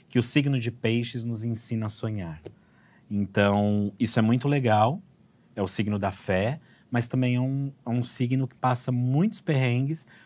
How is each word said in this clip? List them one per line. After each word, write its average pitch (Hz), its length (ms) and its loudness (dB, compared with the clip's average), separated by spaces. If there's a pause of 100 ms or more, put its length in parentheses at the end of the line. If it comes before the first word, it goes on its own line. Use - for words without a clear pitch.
que - 100 -2
o 120 40 6
signo 139 380 0
de 117 100 -6
peixes 117 540 -4
nos 113 200 -6
ensina 113 420 -4
a - 20 -6
sonhar. 95 520 -8 (720)
Então, 101 880 2
isso 117 200 0
é 113 40 4
muito 120 260 2
legal, 127 520 2 (560)
é 104 60 0
o 95 60 2
signo 104 300 0
da 98 140 -2
fé, 104 480 -2 (300)
mas 120 180 0
também 127 280 0
é 123 40 2
um, 135 320 -2 (140)
é 123 40 -4
um 120 120 0
signo 127 440 -2
que - 80 -10
passa 127 380 0
muitos 131 480 2
perrengues 135 680 0 (200)